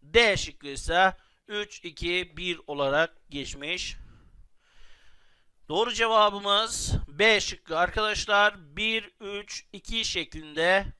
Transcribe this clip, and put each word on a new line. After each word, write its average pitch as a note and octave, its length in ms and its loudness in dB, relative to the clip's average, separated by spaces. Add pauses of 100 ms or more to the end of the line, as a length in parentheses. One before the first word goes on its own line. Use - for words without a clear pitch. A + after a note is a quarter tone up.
D G3 340 4
şıkkı - 300 -8
ise F3 500 2 (340)
üç, G#3 340 -8
iki, E3+ 520 -4
bir E3+ 300 -6
olarak C#3+ 640 0
geçmiş. C#3+ 680 -8 (1700)
Doğru A3 240 0
cevabımız G#3+ 1000 2 (140)
B G3+ 320 4
şıkkı - 380 -6
arkadaşlar. G3+ 960 0
Bir, A3 340 -2 (100)
üç, G3+ 520 -10
iki A3 320 -6
şeklinde D#3+ 840 0 (140)